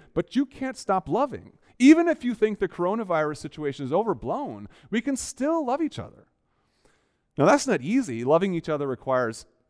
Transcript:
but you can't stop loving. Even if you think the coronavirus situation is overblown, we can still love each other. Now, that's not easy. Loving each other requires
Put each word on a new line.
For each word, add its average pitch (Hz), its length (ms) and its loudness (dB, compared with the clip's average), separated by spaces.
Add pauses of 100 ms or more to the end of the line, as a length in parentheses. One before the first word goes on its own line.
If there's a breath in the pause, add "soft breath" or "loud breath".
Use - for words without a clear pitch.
(160 soft breath)
but - 220 -4
you 269 100 0
can't 262 300 -10
stop 190 320 -2
loving. 233 440 -4 (260 soft breath)
Even 320 300 8
if 302 160 -2
you 240 100 -2
think 214 240 0
the 185 100 -2
coronavirus 175 720 -2
situation 143 480 -8
is 127 60 -4
overblown, 147 760 -4 (220 soft breath)
we 226 100 0
can 269 160 -2
still 311 480 -2
love 262 160 -2
each - 180 -6
other. - 280 -14 (1120)
Now, 139 80 6
that's 269 200 6
not 190 140 0
easy. 151 420 -2
Loving 165 320 2
each 165 140 -6
other 147 180 -4
requires 127 600 -2 (240)